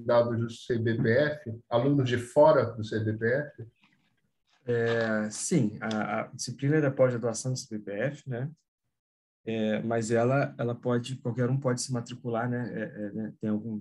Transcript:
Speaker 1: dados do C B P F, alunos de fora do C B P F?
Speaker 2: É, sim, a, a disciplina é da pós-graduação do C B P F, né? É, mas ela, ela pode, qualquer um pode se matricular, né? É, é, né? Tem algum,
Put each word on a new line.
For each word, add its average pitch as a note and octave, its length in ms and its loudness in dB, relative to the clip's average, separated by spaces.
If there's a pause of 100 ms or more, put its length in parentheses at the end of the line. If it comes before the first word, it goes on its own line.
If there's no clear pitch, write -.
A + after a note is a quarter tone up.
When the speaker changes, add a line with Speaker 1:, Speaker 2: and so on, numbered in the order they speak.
Speaker 1:
dados A#2+ 340 4
do A2+ 120 -2
C - 280 -4
B A2+ 240 0
P A2+ 80 4
F, B2 600 0
alunos C3 400 2
de A#2+ 80 2
fora C#3+ 560 6
do A2 100 -6
C G#2+ 160 -4
B G#2+ 140 0
P A2 120 -2
F? C3 420 -2 (1000)
Speaker 2:
É, A#2 680 0
sim, A2 480 0
a, G#2+ 400 -2
a - 80 -6
disciplina C#3 480 -2
é D#3 60 4
da C#3 100 2
pós-graduação B2 600 0
do B2 40 -4
C - 200 -8
B G#2 80 -12
P G2 60 -10
F, C3+ 380 -6
né? B2+ 220 -6 (960)
É, G#2+ 360 0
mas A2+ 300 -2
ela, B2 480 2
ela A#2+ 160 -2
pode, B2 400 -2
qualquer B2 340 -2
um C3+ 80 0
pode B2+ 240 0
se C3+ 120 -8
matricular, A#2 540 -4
né? A#2+ 240 -4
É, A2 120 -6
é, G#2 300 -8
né? G#2+ 260 -6
Tem A2 100 -4
algum, G#2+ 320 -2